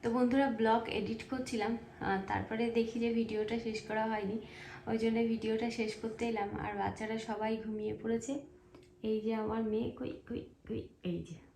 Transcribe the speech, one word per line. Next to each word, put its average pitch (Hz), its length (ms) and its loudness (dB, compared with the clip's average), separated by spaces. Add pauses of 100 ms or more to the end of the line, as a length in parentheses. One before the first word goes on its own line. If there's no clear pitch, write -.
(100)
বন্ধুরা, 254 400 6
ব্লগ 226 380 6
এডিট 220 420 -2
করছিলাম, 240 420 0 (280)
আহ, 190 260 2
তারপরে 220 440 0
দেখি 226 300 2
যে 233 120 4
ভিডিওটা 220 460 2
শেষ 226 240 -4
করা 220 240 0
হয়নি, 214 300 0 (500)
ওই 226 120 0
জন্য 226 260 4
ভিডিওটা 220 460 2
শেষ 220 240 -2
করতে - 340 -6
এলাম। 208 200 0 (100)
আর 208 180 -2
বাচ্চারা 208 420 -2
সবাই 220 380 0
ঘুমিয়ে 214 460 -2
পড়েছে। 226 300 0 (680)
এই 220 180 2
যে 220 140 0
আমার 220 300 0
মেয়ে, 220 260 0
কই, - 220 -6 (160)
কই, 240 140 -4 (260)
কই, 214 140 -2 (200)
এই 175 160 -2
যে। 165 180 -8 (200)